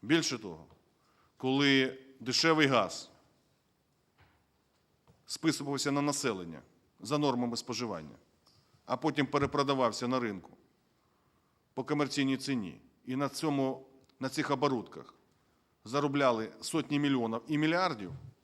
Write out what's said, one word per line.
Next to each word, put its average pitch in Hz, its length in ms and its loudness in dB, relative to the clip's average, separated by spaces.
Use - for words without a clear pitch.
Більше 147 360 0
того, 87 280 -12
коли 135 600 4
дешевий 156 480 4
газ 110 420 0
списувався 143 640 -2
на 143 100 2
населення 98 600 -2
за 135 180 -2
нормами 123 400 0
споживання, 101 580 -8
а 123 120 -4
потім 147 280 0
перепродавався 135 840 0
на 127 120 0
ринку 104 320 -6
по 131 100 -6
комерційній 139 540 0
ціні, 110 440 -6
і 127 100 -6
на 139 140 -2
цьому, 139 560 -2
на 131 100 -4
цих 147 220 -2
оборудках 127 640 -2
заробляли 131 640 2
сотні 147 380 0
мільйонів 120 480 0
і 151 100 -2
мільярдів 151 540 0